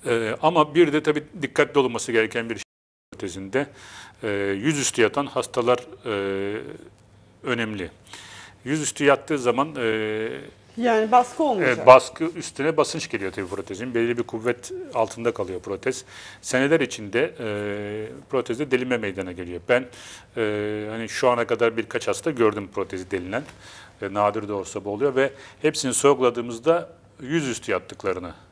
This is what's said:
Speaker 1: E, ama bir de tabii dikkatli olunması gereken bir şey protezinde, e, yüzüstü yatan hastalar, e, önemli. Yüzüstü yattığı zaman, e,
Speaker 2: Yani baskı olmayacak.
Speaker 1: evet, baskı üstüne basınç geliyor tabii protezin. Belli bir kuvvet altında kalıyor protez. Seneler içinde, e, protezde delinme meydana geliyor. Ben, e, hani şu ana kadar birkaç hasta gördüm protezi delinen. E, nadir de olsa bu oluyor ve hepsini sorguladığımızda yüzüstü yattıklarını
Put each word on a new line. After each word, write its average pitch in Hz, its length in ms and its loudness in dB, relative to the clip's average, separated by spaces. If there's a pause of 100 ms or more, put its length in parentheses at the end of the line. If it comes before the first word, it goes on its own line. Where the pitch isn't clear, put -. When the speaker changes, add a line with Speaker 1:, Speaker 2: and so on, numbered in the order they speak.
Speaker 1:
E, 117 360 0
ama 151 340 2
bir 160 180 6
de 151 100 2
tabii 147 200 0 (180)
dikkatli 139 380 2
olunması 120 320 0
gereken 113 380 2
bir 113 60 -4
şey 95 80 -12 (480)
protezinde, 98 560 -4 (560)
e, 110 60 -2 (320)
yüzüstü 139 400 0
yatan 139 240 4
hastalar, 123 540 0 (260)
e, 101 560 -4 (840)
önemli. 110 480 -4 (760)
Yüzüstü 147 400 -4
yattığı 143 340 4
zaman, 127 380 0
e, 110 500 -2 (500)
Speaker 2:
Yani 220 340 2
baskı 247 320 4
olmayacak. 180 340 2
Speaker 1:
evet, 127 100 4
baskı 131 360 8 (120)
üstüne 156 420 -2
basınç 127 320 0
geliyor 98 220 -4
tabii 95 160 -6
protezin. 98 480 -8
Belli 117 220 2
bir 120 60 -2
kuvvet 120 480 -4 (220)
altında 117 400 0
kalıyor 92 260 -6
protez. 98 460 -6 (360)
Seneler 143 380 2
içinde, 117 600 -2
e, 120 60 -6 (840)
protezde 123 420 -2
delinme 127 260 0
meydana 95 340 -4
geliyor. 87 380 -10
Ben, 123 160 4 (520)
e, 107 520 -2
hani 110 200 -8
şu - 200 2
ana 120 180 2
kadar 113 300 2
birkaç 113 300 -4
hasta 117 240 -2
gördüm 107 440 2
protezi 92 360 -6
delinen. 98 320 -4 (580)
E, 98 120 -6
nadir 104 340 2
de 104 60 -4
olsa 95 320 -6
bu 101 40 -4
oluyor 127 260 0
ve 135 160 2 (300)
hepsini 147 320 0
sorguladığımızda 123 960 2 (320)
yüzüstü 135 500 -2
yattıklarını 90 600 -4 (200)